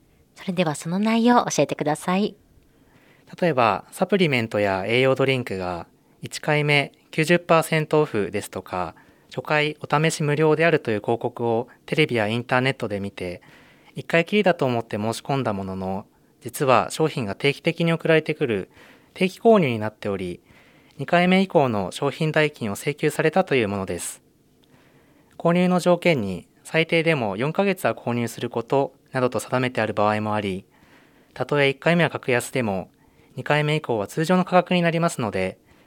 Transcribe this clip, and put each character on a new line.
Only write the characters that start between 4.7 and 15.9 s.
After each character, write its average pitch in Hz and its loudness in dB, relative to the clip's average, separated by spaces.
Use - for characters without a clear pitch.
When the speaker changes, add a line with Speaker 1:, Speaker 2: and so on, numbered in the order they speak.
Speaker 2:
栄 120 2
養 131 4
ド 135 0
リ 131 2
ン 123 -4
ク 98 -8
が、 90 -6
一 - -12
回 147 0
目 143 2
九 160 -2
十 175 4
パ 170 4
ー 151 2
セ 160 0
ン 156 -2
ト 151 4
オ - -2
フ 101 -2
で 98 -4
す - -12
と 95 -8
か、 90 -6
初 131 -8
回 151 0
お 147 0
試 160 2
し 156 -4
無 147 0
料 156 4
で 156 2
あ 170 2
る 156 4
と 120 -4
い 110 0
う 101 -4
広 117 0
告 120 -6
を 117 -2
テ 151 -6
レ 156 4
ビ 127 -4
や 107 0
イ 113 -2
ン 120 -6
タ 127 0
ー - 0
ネ 131 0
ッ 135 0
ト 127 -8
で 101 -6
見 98 -8
て、 90 -10
一 143 -12
回 165 2
き 208 -2
り 208 4
だ 180 4
と 151 -2
思 123 0
っ 113 -4
て - -8
申 110 -2
し - -10
込 - -4
ん 135 -2
だ 117 -2
も 98 -6
の 95 -8
の、 95 -6